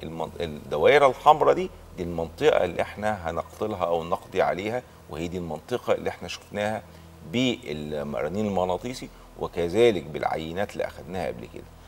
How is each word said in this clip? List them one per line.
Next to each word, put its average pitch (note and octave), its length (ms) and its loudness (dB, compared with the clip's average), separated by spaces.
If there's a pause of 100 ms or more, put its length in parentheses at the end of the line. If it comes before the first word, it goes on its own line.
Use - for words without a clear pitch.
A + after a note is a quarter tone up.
المن-، D#2+ 380 -8
الدوائر D#2+ 680 4
الحمراء C#3 480 6
دي، F#3 160 -4 (260)
دي F#2 60 -6
المنطقة E2+ 640 2
اللي F2 180 0
احنا G2+ 480 -4
هنقتلها F2+ 540 -4
أو E2+ 200 0
نقضي F2 380 -2
عليها، G2 400 0 (280)
وهي E2 180 -6
دي F2 100 -6
المنطقة E2+ 540 -2
اللي F2 180 -2
احنا - 180 -10
شفناها G#2 540 -4 (500)
بالرنين D2+ 1120 -2
المغناطيسي F#2+ 600 -2 (320)
وكذلك F2 640 2
بالعينات D#2+ 680 -4
اللي - 140 -4
أخدناها E2 400 -8
قبل A#1+ 280 -8
كده. - 100 -14 (240)